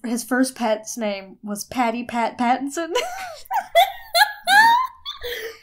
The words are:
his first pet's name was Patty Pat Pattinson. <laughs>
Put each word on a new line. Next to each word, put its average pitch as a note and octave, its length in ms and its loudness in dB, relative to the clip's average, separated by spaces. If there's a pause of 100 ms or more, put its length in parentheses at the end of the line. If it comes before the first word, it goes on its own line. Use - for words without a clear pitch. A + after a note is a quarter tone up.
his A#3 200 -4
first B3+ 300 2
pet's G#3+ 420 -2
name G3 460 -6
was G#3 220 -8
Patty A#3+ 400 -2
Pat A#3 340 -2
Pattinson. C#4 580 0
<laughs> G5 2500 0 (100)